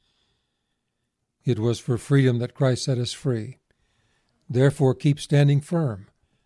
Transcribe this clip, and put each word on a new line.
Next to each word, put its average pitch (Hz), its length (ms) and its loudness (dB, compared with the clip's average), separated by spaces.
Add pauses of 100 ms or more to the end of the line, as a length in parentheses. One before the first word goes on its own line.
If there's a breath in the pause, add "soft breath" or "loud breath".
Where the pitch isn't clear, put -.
(1400)
"It 110 160 0
was 113 180 -2
for 123 180 -4
freedom 131 420 2
that 123 160 -8
Christ 131 300 -2
set 131 140 -2
us 120 140 -4
free. 120 460 -6 (920)
Therefore 131 460 2
keep 143 240 0
standing 143 400 2
firm 143 480 -6 (380)